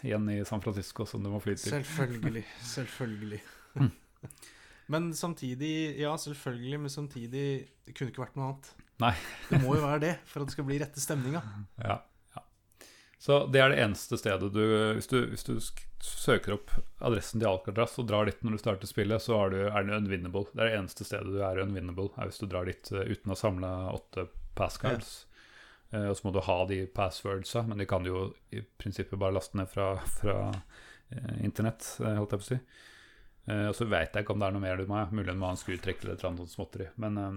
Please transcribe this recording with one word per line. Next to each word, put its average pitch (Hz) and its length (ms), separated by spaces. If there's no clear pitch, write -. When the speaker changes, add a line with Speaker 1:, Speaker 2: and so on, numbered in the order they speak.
Speaker 1:
igjen 107 280
i 101 140
San 104 180
Francisco, 101 420
som 104 180
du 101 80
må 101 120
fly 101 160
til. - 160
Speaker 2:
Selvfølgelig, 131 720
<laughs> 120 160
selvfølgelig. 107 680
Speaker 1:
Mm. 131 180
Speaker 2:
Men 165 240
samtidig, 156 840
ja, 147 180
selvfølgelig, 139 640
men 143 100
samtidig, 139 560
det 127 100
kunne 123 180
ikke 131 120
vært - 140
noe 135 140
annet. - 180
Speaker 1:
Nei. 117 80
Speaker 2:
Det - 100
må 131 160
jo 151 60
være 147 180
det, 165 120
for - 180
at 139 80
det - 60
skal 147 100
bli 139 160
rette 139 220
stemninga. 139 400
Speaker 1:
<laughs> - 180
Ja, 104 160
ja. - 120
Så 143 320
det 135 100
er 135 140
det 131 80
eneste 107 340
stedet 98 380
du, 107 80
hvis 110 160
du, 127 160
hvis 110 180
du 123 120
sk-, - 260
søker - 560
opp - 160
adressen - 380
til 104 80
Alcatraz 107 480
og 120 100
drar 104 220
dit - 100
når 110 160
du 104 60
starter 98 260
spillet, 107 320
så 110 220
er 95 100
du, 95 140
er 104 180
den 104 140
unwinnable. 95 560
Det 110 80
er 113 80
det 107 80
eneste 98 260
stedet 98 300
du 101 100
er 92 160
unwinnable, 95 560
er 98 140
hvis - 100
du 107 80
drar 90 220
dit, - 240
eh, 95 180
uten 98 220
å - 40
samle 92 320
åtte - 360
passcards. - 560
Speaker 2:
Ja. 107 80
Speaker 1:
Eh, 101 100
og 98 100
så - 80
må 92 80
du 95 80
ha 90 240
de 95 200
passwordsa, 98 840
men 104 100
de 101 80
kan 92 160
du 90 80
jo 92 140
i 107 60
prinsippet - 400
bare 98 160
laste 101 240
ned 95 100
fra, 98 220
fra, 98 220
eh, 120 340
internett, 110 400
eh, 107 160
holdt 104 160
jeg 104 100
på - 40
å - 80
si. 127 60
Eh, 104 220
og 101 100
så 117 80
vet 82 300
jeg 104 80
ikke 104 100
om 104 80
det 98 60
er 98 80
noe 98 80
mer 92 160
du 95 100
må 101 80
ha. 107 60
Mulig 95 160
du 92 80
må 92 80
ha 90 80
en 87 60
skrutrekk 90 420
eller 92 140
et - 80
eller 90 80
annet 87 100
sånt 87 140
småtteri, 95 400
men, 104 240
eh, 98 160